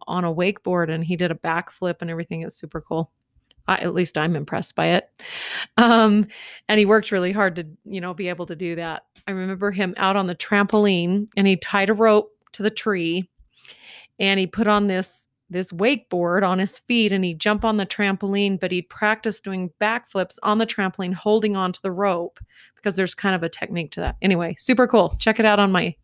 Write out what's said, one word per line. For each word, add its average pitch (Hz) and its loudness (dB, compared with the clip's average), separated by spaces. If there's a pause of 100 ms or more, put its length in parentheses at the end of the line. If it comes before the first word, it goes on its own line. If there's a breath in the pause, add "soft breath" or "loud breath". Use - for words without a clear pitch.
on 180 -2
a 165 0
wakeboard, 180 0
and 160 -4
he 170 -2
did 170 -2
a 165 -4
backflip 170 -6
and 170 -8
everything. 165 -8
It's 165 -10
super 160 -12
cool. 165 -4 (560)
I, 190 0
at - -4
least 180 -2
I'm 160 0
impressed - -6
by 160 0
it. 170 2 (680 loud breath)
Um, 220 6 (380 loud breath)
and 214 4
he 208 6
worked 208 4
really 180 0
hard 196 0
to, 170 -8 (180)
you 196 -8
know, 180 -8
be 180 -6
able 175 -8
to 170 -10
do 170 -6
that. 165 -8 (220)
I 202 -6
remember 190 -4
him 185 -2
out 196 2
on 196 0
the 175 -4
trampoline, 202 2
and 196 4
he 190 6
tied 196 0
a 220 4
rope 214 4 (180)
to - -10
the 214 2
tree, 180 -2 (880 loud breath)
and 196 2
he 190 0
put 220 -2
on 208 2
this, 190 -2 (200)
this 180 -6
wakeboard 180 0
on 185 0
his 190 -2
feet, 226 2
and 190 0
he'd 170 -4
jump 208 0
on 220 0
the 202 0
trampoline, 196 -2
but 180 -4
he'd 180 -4
practice 214 -2
doing 185 -8
backflips 208 -2
on 208 2
the 226 2
trampoline, 190 -4
holding 208 2
on 185 0
to - -12
the 190 -4
rope, 175 -2 (340 soft breath)
because 190 -4
there's 185 -2
kind 190 0
of 165 -2
a 165 -4
technique - -6
to - -10
that. - -4
Anyway, 175 0
super 247 4
cool. 214 4
Check 220 0
it 220 2
out 208 4
on 196 4
my 180 0